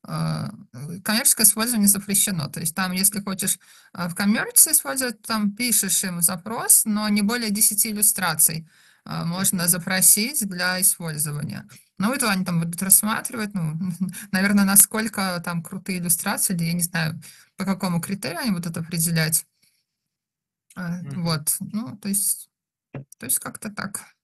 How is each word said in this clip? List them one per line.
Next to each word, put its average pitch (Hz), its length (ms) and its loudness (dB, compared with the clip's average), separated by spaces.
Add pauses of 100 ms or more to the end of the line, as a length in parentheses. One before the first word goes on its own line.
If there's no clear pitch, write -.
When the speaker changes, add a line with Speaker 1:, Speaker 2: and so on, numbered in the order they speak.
Speaker 1:
э, - 40 -14 (920)
коммерческое 220 420 2
использование 220 420 4
запрещено. 196 600 0
То - 120 -8
есть 165 140 -6
там, 180 180 -2
если 190 280 0
хочешь, 190 380 -4 (360)
э, 175 140 -6
в 170 60 -6
коммерции 233 580 4
использовать, 262 500 -2
там 214 320 0
пишешь 220 500 0
им 175 180 -4
запрос, 214 600 2
но 214 240 0
не 208 140 4
более 226 280 0
десяти 214 400 2
иллюстраций, 165 800 0 (360)
а, 165 200 -6
можно 175 420 0
Speaker 2:
Мгм. - 20 2
Speaker 1:
запросить 190 800 2
для 180 320 -2
использования. 151 880 -2 (300)
Ну, 214 140 0
это 226 180 0
они 190 140 0
там 170 160 0
будут 170 220 -4
рассматривать, 208 720 2
ну, 160 240 -2
<laughs> 180 540 -4
наверное, 202 320 6
насколько 196 800 4
там 170 180 -4
крутые 190 380 -6
иллюстрации, 180 540 0
или 165 100 0
я 165 100 0
не 175 80 0
знаю, 165 380 -2 (360)
по 190 80 -6
какому 180 360 0
критерию 254 400 -6
они 254 100 0
будут 175 180 -2
это 165 120 -6
определять. 165 640 0 (1300)
А, 180 240 -6
Speaker 3:
Мгм. 170 220 -6
Speaker 1:
вот, 156 380 0
ну, 214 380 -6
то 202 100 -8
есть, - 420 -2 (680)
то - 80 -12
есть - 140 0
как-то - 300 -10
так. - 520 -10